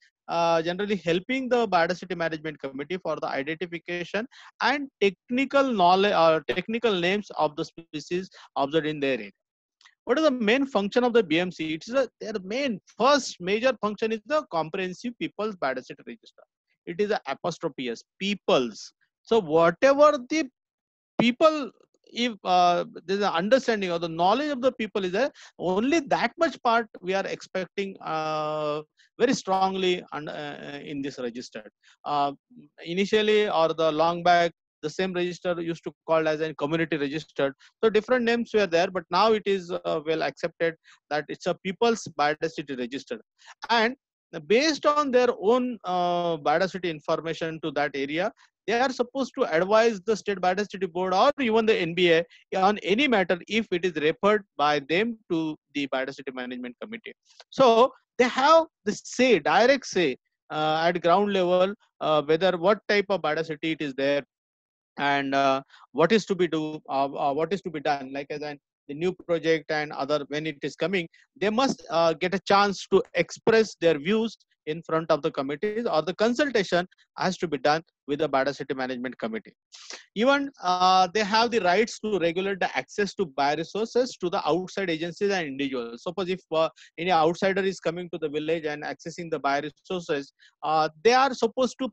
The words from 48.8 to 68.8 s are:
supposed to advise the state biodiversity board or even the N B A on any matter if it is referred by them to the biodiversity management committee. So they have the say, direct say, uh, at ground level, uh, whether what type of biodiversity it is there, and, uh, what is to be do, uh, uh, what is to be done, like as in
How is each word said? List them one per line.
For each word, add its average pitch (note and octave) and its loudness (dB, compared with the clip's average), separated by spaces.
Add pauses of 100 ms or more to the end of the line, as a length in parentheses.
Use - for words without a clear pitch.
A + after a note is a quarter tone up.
supposed B3+ -4
to B3+ 0 (100)
advise G#3 4
the G#3+ 0
state G3+ -6
biodiversity F#3 -2
board F3+ -2
or A#3 4 (100)
even A3+ 2
the G#3+ 4
N E3+ -2
B F3 4
A E3 4 (320)
on F#3+ 4
any A3+ 2
matter F#3+ 2 (100)
if G#3+ -2
it F3+ -2
is F3 -2
referred G3 2 (120)
by D3 4
them F#3+ -2 (140)
to D#3+ -4 (160)
the C#3+ -4
biodiversity C3+ -6
management B2 -10
committee. A2+ -14 (360)
So B3+ 6 (280)
they B3 6
have D#4 6 (200)
the G3+ -2
say, A#3+ 2
direct G3+ 4
say, D3+ 0 (340)
uh, D#3 0
at F3+ 0
ground G3 4
level, F#3 2 (260)
uh, D3+ 2
whether E3 2
what G3 2
type G3+ 2
of F#3 0
biodiversity D#3+ -4
it D#3 -4
is C#3 -6
there, C#3 0 (760)
and, C#3 0
uh, C3+ 2 (300)
what E3 2
is G#3+ 2
to G3 -2
be F3 0
do, D#3 -6 (100)
uh, C#3 0
uh, C#3 -2
what D#3+ -2
is G3 -6
to F3 -10
be D#3 -8
done, C#3 -4
like C#3+ -8
as D3+ -8
in D3 -10 (300)